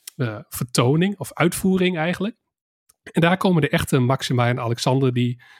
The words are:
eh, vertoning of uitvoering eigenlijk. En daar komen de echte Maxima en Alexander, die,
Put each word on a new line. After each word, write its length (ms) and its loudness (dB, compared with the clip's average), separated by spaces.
eh, 320 -6
vertoning 720 0
of 160 -12
uitvoering 640 0
eigenlijk. 380 -4
En 100 0
daar 160 4
komen 240 2
de 80 0
echte 300 0
Maxima 480 0
en 120 0
Alexander, 540 0
die, 300 -2